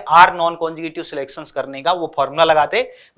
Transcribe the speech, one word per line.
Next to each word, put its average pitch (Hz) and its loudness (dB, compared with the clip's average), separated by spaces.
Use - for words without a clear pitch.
आर 180 6
नॉन 170 -2
कॉन्जिक्यूटिव 165 -8
सिलेक्शंस - -10
करने 135 -8
का 165 2
वो 165 -4
फॉर्मूला 143 0
लगाते, 160 2